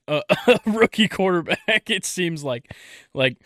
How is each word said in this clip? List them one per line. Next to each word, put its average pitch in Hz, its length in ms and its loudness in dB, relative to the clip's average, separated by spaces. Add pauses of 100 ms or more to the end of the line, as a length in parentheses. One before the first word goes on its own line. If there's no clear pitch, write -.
a, 147 140 -2 (120)
<laughs> - 120 -2
a 240 180 6
rookie 220 440 2
quarterback, 190 840 -2
it 190 160 -4
seems 165 360 -4
like. 127 300 -8 (400)
Like, 131 340 0